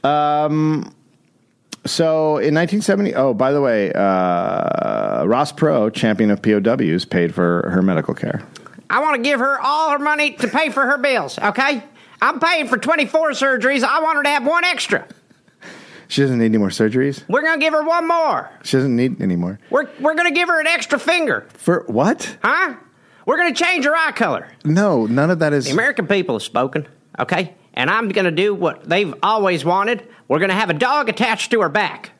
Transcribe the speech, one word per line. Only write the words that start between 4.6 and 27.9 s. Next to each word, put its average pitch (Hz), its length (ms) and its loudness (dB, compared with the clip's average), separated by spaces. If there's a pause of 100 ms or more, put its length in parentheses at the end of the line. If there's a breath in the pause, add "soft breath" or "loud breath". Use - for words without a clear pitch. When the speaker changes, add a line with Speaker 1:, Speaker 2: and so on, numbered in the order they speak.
Speaker 1:
Ross 127 260 0
Perot, 123 420 2
champion 107 360 2
of 101 120 0
P 107 120 4
O 101 60 2
Ws, 92 440 0
paid 87 300 0
for 87 360 0
her 92 120 2
medical 87 320 0
care. - 280 -6 (480 loud breath)
Speaker 2:
I 240 100 2
wanna 294 180 0
give 262 220 0
her 269 200 -2
all 302 300 0
her 285 80 0
money 294 340 0
to - 160 -4
pay 294 220 0
for 269 160 0
her 277 120 0
bills, 247 400 -2
okay? 247 440 0 (400 loud breath)
I'm 269 180 0
paying 320 280 0
for 247 100 0
twenty-four 311 520 0
surgeries. 262 520 0
I 262 180 0
want 311 180 0
her 285 60 -2
to 285 60 2
have 277 160 0
one 339 180 2
extra. 330 420 -2 (1040 loud breath)
Speaker 1:
She - 140 0
doesn't 131 160 2
need 113 80 4
any 110 120 2
more 98 120 2
surgeries? 127 580 0
Speaker 2:
We're 269 140 0
gonna 320 180 0
give 311 140 2
her 302 100 0
one 330 240 0
more. 320 420 0 (120)
Speaker 1:
She - 160 -2
doesn't 131 180 0
need 123 240 0
any 92 160 0
more. 90 220 -4 (100)
Speaker 2:
We're, 285 200 -2 (120)
we're 302 140 0
gonna 339 160 0
give 339 180 0
her 330 120 2
an 311 60 -2
extra 320 320 -2
finger. 294 540 -2
Speaker 1:
For - 340 -2
what? 135 560 0
Speaker 2:
Huh? 285 320 0 (520 soft breath)
We're 277 100 2
gonna 339 180 0
change 339 300 0
her 294 100 2
eye 320 180 0
color. 147 360 -2 (160)
Speaker 1:
No, 156 420 2
none 139 240 2
of 170 100 0
that 151 120 2
is 139 140 0
Speaker 2:
The 139 60 -2
American 220 340 0
people 180 300 0
have 98 60 -6
spoken, 135 460 -4 (300)
okay? 180 360 -2 (200 soft breath)
And 131 160 0